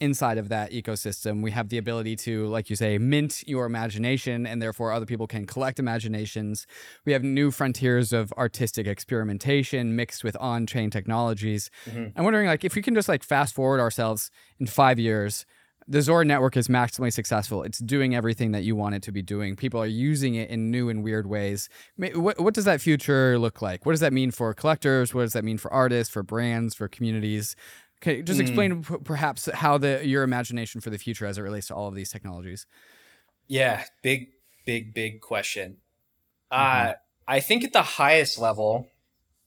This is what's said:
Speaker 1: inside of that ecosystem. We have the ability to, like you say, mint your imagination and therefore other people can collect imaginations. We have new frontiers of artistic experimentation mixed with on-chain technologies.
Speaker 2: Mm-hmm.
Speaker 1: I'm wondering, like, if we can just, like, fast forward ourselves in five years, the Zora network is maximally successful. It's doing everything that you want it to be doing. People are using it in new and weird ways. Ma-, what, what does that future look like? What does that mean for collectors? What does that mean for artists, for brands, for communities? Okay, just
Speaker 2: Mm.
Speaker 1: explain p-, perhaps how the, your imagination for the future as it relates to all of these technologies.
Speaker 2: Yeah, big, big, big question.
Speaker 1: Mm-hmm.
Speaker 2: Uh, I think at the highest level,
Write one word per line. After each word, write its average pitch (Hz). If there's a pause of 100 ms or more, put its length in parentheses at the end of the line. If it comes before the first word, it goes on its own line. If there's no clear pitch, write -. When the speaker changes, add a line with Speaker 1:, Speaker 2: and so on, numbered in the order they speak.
Speaker 1:
inside 135
of 104
that 107
ecosystem. 107
We 110
have 107
the 117
ability 110
to, 110
like 110
you 107
say, 104
mint 143
your 127
imagination 117
and 117
therefore 113
other 113
people 113
can 107
collect 131
imaginations. 110 (380)
We 147
have 131
new 139
frontiers 123
of 110
artistic 117
experimentation 117
mixed 117
with 110
on-chain 117
technologies. 110 (180)
Speaker 2:
Mm-hmm. 113
Speaker 1:
I'm 165
wondering, 208
like, 156
if 180
we 214
can 233
just, 202
like, 151
fast 143
forward 135
ourselves 113 (260)
in 131
five 131
years, 107 (420)
the 143
Zora 165
network 139
is 120
maximally 123
successful. 104
It's 98
doing 131
everything 113
that 104
you 110
want 104
it 98
to 110
be 98
doing. 101
People 120
are 110
using 131
it 113
in 113
new 123
and 110
weird 107
ways. 101 (280)
Ma-, 185
what, 175
what 208
does 214
that 175
future 135
look 117
like? 92
What 160
does 160
that 151
mean 131
for 113
collectors? 135
What 127
does 113
that 110
mean 110
for -
artists, 123
for 101
brands, 117
for 104
communities? 107 (480)
Okay, 143
just 165
Speaker 2:
Mm. -
Speaker 1:
explain 180
p-, 170
perhaps 147
how 147
the, 135
your 135
imagination 120
for 113
the 107
future 110
as 101
it 104
relates 101
to -
all 104
of 98
these 98
technologies. 92 (800)
Speaker 2:
Yeah, 127 (180)
big, 131 (340)
big, 113
big 110
question. 101 (760)
Speaker 1:
Mm-hmm. 127
Speaker 2:
Uh, 110 (360)
I 135
think 220
at 269
the 202
highest 151
level, 110 (580)